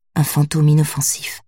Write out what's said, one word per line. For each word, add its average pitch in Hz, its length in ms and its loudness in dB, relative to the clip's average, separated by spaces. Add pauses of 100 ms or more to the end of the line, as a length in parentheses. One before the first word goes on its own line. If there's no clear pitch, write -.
(160)
un 156 100 2
fantôme 151 420 0
inoffensif. - 800 0